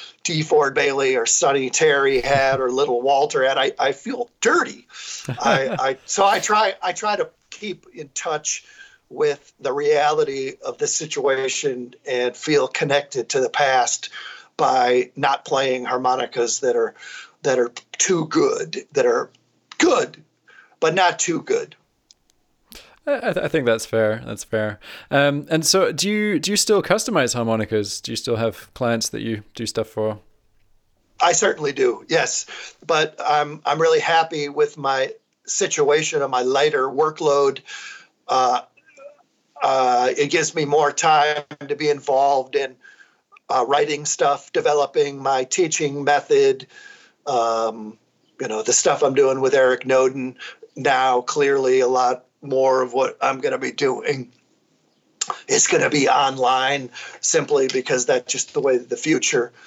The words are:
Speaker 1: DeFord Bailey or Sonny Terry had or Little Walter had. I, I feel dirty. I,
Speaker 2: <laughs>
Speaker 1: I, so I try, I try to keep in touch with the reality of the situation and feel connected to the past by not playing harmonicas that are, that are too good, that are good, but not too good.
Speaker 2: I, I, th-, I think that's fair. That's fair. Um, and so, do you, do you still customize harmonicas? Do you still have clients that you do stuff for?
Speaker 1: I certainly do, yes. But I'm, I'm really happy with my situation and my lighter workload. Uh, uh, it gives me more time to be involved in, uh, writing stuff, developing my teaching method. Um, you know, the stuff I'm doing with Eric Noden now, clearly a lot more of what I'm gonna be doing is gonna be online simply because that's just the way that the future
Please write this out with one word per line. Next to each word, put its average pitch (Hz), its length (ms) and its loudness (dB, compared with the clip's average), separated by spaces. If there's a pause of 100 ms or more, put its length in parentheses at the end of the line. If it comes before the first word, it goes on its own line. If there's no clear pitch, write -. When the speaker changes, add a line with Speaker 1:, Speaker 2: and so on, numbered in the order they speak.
(240)
Speaker 1:
DeFord 151 500 2
Bailey 135 420 2
or 113 100 0
Sonny 139 440 0
Terry 139 520 2
had 135 380 2
or 127 100 0
Little 127 320 0
Walter 135 460 2
had. 135 100 0
I, 135 220 2
I 135 140 0
feel - 360 -8 (120)
dirty. - 440 0 (420)
I, 135 520 0
Speaker 2:
<laughs> - 0 -
Speaker 1:
I, 131 260 -2
so 196 200 0
I 196 140 4
try, 196 340 2 (100)
I 185 80 -2
try 208 240 -4
to 190 140 -4 (200)
keep - 440 -12
in 151 160 -16
touch - 560 -6 (440)
with 147 520 -4
the 135 100 -2
reality 147 840 0 (100)
of 131 160 -8
the 147 80 -2
situation 135 1080 -2 (100)
and 123 300 -2
feel 143 320 0
connected 143 600 -2
to 135 100 0
the 123 100 0
past 131 600 0 (480)
by 123 580 2
not 139 300 -2
playing 131 400 -2
harmonicas 127 760 -2
that 120 160 2
are, 113 200 0 (480)
that 127 160 2
are 120 120 0 (260)
too 165 300 0
good, 156 520 0 (120)
that 127 140 2
are 123 240 0 (480)
good, 254 440 0 (600)
but 160 120 2
not 180 240 2
too 165 240 -2
good. - 340 -4 (1300)
Speaker 2:
I, 285 120 0
I, 208 160 -2
th-, - 40 -6
I 160 100 -2
think 143 180 -2
that's 113 200 2
fair. 113 400 0
That's 113 180 -12
fair. 107 360 -4 (320)
Um, 143 380 2
and 160 160 0
so, 190 260 2
do 180 180 -4
you, 208 300 0
do 160 120 -4
you 208 60 -2
still 202 240 2
customize 175 520 0
harmonicas? 110 640 -2
Do - 120 -12
you 117 40 -6
still 117 220 -4
have 113 360 -6
clients 117 360 -2
that 110 120 -8
you 110 220 -6 (120)
do 113 100 -8
stuff 110 220 -4
for? 107 320 -4 (1000)
Speaker 1:
I 170 120 4
certainly 151 400 0
do, 127 340 0
yes. 143 380 -2 (400)
But 156 340 0
I'm, 147 460 -2
I'm 160 160 0
really 160 180 4
happy 165 500 0
with 147 280 0
my 135 360 -2 (320)
situation 156 760 0
and 135 100 -2
my 123 120 0
lighter 139 440 2
workload. 143 720 0 (680)
Uh, 127 340 2 (1000)
uh, 127 540 2
it 147 140 0
gives 160 260 0
me 156 100 -2
more 143 260 2
time 151 520 2 (240)
to 147 80 -4
be 147 140 0
involved 139 640 2
in, 131 200 -4 (720)
uh, 127 180 0
writing 147 380 0
stuff, - 480 -2
developing 147 680 0
my 131 220 0
teaching 143 600 -2
method. 139 600 2 (600)
Um, 113 720 -2 (420)
you 131 80 -6
know, 110 160 -4
the 123 100 0
stuff 151 300 2
I'm 135 100 2
doing 135 280 2
with 131 120 2
Eric 127 320 2
Noden 131 500 0 (400)
now, 131 460 2
clearly 135 600 2
a 127 60 4
lot 127 380 0 (160)
more 131 400 2
of 123 100 -4
what 131 300 -2
I'm 135 180 -2
gonna 127 180 -2
be 127 140 -6
doing 131 640 -4 (1120)
is - 200 2
gonna 139 220 2
be 135 200 0
online 131 800 0 (320)
simply 139 460 0
because 131 380 -2
that's 131 260 0
just - 220 -6
the 147 60 -4
way 131 180 2
that 120 120 -10
the 123 80 -6
future 127 560 -2 (140)